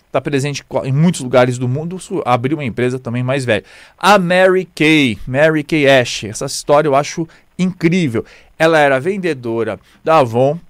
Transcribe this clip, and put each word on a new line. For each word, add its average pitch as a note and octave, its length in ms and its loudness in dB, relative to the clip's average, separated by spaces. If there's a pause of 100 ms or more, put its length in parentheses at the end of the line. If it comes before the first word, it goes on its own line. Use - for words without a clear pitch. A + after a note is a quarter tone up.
(120)
tá C3 80 -2
presente C#3+ 420 -4 (220)
em C3 80 -4
muitos D#3 300 2
lugares B2+ 340 2
do B2+ 100 -4
mundo, D#3+ 320 -6
su-, F3 280 -8
abriu B2 320 -2
uma C#3+ 80 -8
empresa B2 320 -4
também B2 240 -6
mais C3 240 -4
velha. G#2+ 180 0 (340)
A G3+ 200 4
Mary F#3 560 2
Kay, D3+ 520 2
Mary D3+ 380 0
Kay D3 240 0
Ash, B2+ 360 2
essa A#2 200 -10
história D3 420 0
eu C3+ 80 2
acho D3 320 -2 (320)
incrível. E3+ 640 0 (360)
Ela D#3+ 200 4
era C#3 220 4
vendedora B2+ 800 -4 (240)
da D#3+ 140 4
Avon C3 400 2 (120)